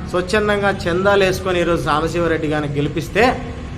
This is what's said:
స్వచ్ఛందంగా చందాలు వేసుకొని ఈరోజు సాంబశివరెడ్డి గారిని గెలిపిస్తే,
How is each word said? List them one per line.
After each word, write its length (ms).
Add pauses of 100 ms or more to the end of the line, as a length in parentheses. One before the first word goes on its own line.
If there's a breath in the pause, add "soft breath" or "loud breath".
(100)
స్వచ్ఛందంగా 600
చందాలు 540
వేసుకొని 360
ఈరోజు 220
సాంబశివరెడ్డి 680
గారిని 260
గెలిపిస్తే, 800 (240)